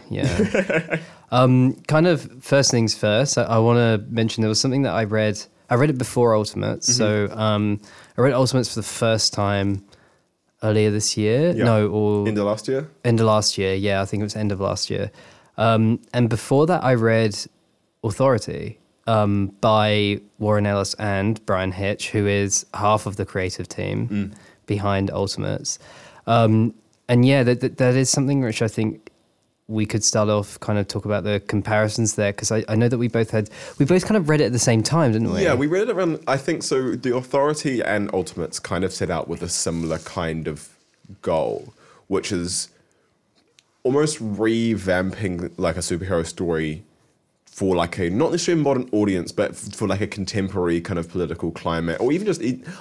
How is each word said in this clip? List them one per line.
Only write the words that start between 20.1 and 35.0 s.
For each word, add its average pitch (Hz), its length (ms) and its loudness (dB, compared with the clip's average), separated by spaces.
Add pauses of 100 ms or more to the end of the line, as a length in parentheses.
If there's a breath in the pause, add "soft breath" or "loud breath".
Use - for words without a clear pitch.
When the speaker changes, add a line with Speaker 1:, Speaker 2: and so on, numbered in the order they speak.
Speaker 1:
Warren 104 300 2
Ellis 101 320 0
and 104 480 -2
Brian 92 240 0
Hitch, 98 400 -4
who 101 160 0
is 101 380 0 (100)
half 104 320 0
of 95 100 -6
the 101 80 -6
creative 92 420 -6
team 101 400 -4
Speaker 2:
Mm. 101 260 -4 (340 loud breath)
Speaker 1:
behind 98 420 0
Ultimates. 98 680 -6 (480 loud breath)
Um, 113 460 4 (360)
and 123 160 6
yeah, 135 180 6
that, 120 180 2
that, 127 160 -2
that 127 180 4
is 131 160 2
something 139 300 0
which 117 200 -2
I 113 60 2
think 110 420 -4 (580)
we 110 160 -2
could 104 200 -2
start 107 260 2
off 104 300 -2
kind 107 180 -2
of 101 100 -2
talk - 180 -6
about 104 180 -2
the 104 240 0
comparisons 107 640 0
there, 101 180 0
'cause - 200 -6
I, 110 180 0
I 113 60 -2
know 117 120 4
that 120 120 0
we 120 80 0
both 113 240 -2
had, 107 180 -2 (300 loud breath)
we 143 60 2
both 180 200 2
kind 214 100 2
of 160 140 2
read 151 100 4
it 147 40 4
at 110 80 0
the 120 80 0
same 113 240 4
time, 147 300 2